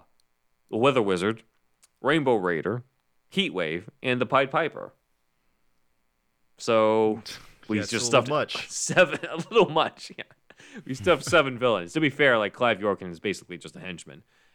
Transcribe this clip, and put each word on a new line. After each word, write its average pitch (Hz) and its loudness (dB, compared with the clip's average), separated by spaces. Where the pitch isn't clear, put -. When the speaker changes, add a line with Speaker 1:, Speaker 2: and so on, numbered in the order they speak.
Speaker 1:
the 110 -4
Weather 127 2
Wizard, 98 -2
Rainbow 135 2
Raider, 90 -2
Heatwave, 87 -4
and 123 -2
the 117 0
Pied 135 0
Piper. - -6
So, 110 2
Speaker 2:
<laughs> - -20
Speaker 1:
we 107 0
Speaker 2:
That's 104 -4
Speaker 1:
just 117 -2
Speaker 2:
a 127 8
little - 2
Speaker 1:
stuffed 120 -6
Speaker 2:
much. - -4
Speaker 1:
<laughs> - -20
seven, - 2
a 160 -8
little 170 2
much, - -4
yeah. - -14
We 131 -8
stuffed 143 2
seven 135 2
villains. 104 0
To 160 -2
be 151 2
fair, 131 4
like, 101 -2
Clive 117 2
Yorkin 98 -2
is 80 -14
basically 90 -8
just 82 -18
a 92 -16
henchman 85 -16